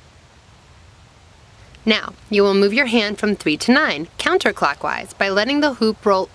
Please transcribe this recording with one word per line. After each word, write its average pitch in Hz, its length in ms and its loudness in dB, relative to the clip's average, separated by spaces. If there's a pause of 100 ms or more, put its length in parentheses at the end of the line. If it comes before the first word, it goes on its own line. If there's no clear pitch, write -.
(1800)
Now, 214 280 -2 (180)
you 202 140 4
will 196 100 2
move 202 200 2
your 269 120 0
hand 214 320 0
from 208 160 0
three 156 220 -2
to 233 160 2
nine, 220 340 0 (140)
counterclockwise, 147 1000 -2
by 196 120 0
letting 233 320 0
the 294 120 0
hoop 220 320 -4
roll 190 280 2